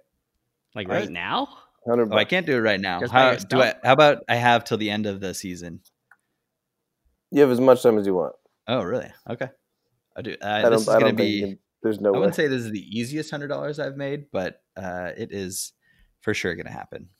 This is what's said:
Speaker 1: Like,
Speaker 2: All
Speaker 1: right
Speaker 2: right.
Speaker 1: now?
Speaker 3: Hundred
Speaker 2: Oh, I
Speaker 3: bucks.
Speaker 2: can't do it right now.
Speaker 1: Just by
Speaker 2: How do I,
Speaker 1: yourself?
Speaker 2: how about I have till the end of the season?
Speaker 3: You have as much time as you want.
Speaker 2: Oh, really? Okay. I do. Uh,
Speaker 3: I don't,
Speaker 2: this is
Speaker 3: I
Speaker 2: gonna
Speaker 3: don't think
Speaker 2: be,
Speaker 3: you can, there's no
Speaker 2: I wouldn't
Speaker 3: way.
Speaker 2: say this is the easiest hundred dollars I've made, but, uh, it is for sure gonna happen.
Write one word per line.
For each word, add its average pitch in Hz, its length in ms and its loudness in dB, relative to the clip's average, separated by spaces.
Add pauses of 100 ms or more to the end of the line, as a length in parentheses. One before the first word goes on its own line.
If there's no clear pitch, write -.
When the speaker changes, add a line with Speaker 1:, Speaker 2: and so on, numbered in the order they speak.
(760)
Speaker 1:
Like, 98 140 -8
Speaker 2:
All - 60 -2
Speaker 1:
right 175 100 0
Speaker 2:
right. 202 60 -10
Speaker 1:
now? 107 380 -4 (380)
Speaker 3:
Hundred 117 260 2
Speaker 2:
Oh, 107 40 0
I 107 40 6
Speaker 3:
bucks. 107 100 0
Speaker 2:
can't 180 160 0
do 139 100 2
it 120 40 2
right 104 200 2
now. 90 200 -4
Speaker 1:
Just 117 120 -4
by 127 60 4
Speaker 2:
How 131 60 8 (120)
do 101 220 -4
I, 127 60 6
Speaker 1:
yourself? - 200 -2
Speaker 2:
how 123 80 6
about 147 260 6 (100)
I 117 80 0
have 120 280 4
till 117 120 -2
the 104 140 -2
end 107 160 -2
of 98 140 -6
the 95 120 -6
season? 87 480 -10 (1500)
Speaker 3:
You 143 120 2
have 135 80 8
as 120 100 2
much 131 220 6
time 113 160 4
as 101 80 -2
you 95 80 2
want. 78 200 -2 (340)
Speaker 2:
Oh, 117 140 -2
really? 92 280 -6 (200)
Okay. 123 180 -8 (680)
I - 60 -10
do. 110 100 -10 (100)
Uh, 98 40 -10
Speaker 3:
I 107 160 0
don't, 117 100 4
Speaker 2:
this 110 100 4
is 107 60 -4
Speaker 3:
I 110 60 2
Speaker 2:
gonna 113 180 6
Speaker 3:
don't 107 40 -4
think - 20 0
Speaker 2:
be, 104 100 2
Speaker 3:
you 101 180 -2
can, 98 120 -10 (260)
there's 107 160 -2
no 104 80 0
Speaker 2:
I 98 100 4
wouldn't 190 180 2
Speaker 3:
way. 165 80 0
Speaker 2:
say 147 40 0
this 127 140 -2
is 110 100 -8
the 107 260 -8
easiest 147 320 -6
hundred 143 180 -8
dollars 143 300 -8
I've 139 180 -8
made, 143 360 -8
but, 92 300 -6 (140)
uh, 90 400 -8
it 113 140 -10
is 95 420 -8 (500)
for 107 120 -2
sure 90 220 -4
gonna 87 160 -14
happen. - 360 -16 (120)